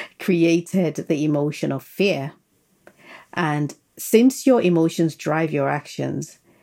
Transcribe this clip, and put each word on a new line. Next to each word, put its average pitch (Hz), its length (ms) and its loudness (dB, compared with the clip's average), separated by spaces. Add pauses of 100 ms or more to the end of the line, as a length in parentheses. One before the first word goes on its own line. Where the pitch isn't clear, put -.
(200)
created 170 760 0
the 151 300 -4
emotion 147 460 -2
of 135 120 -6
fear. 156 500 -4 (1000)
And 147 420 -2 (240)
since 247 480 2
your 254 140 6
emotions 165 540 2
drive 156 360 -2
your 139 180 0
actions, 143 680 -8 (240)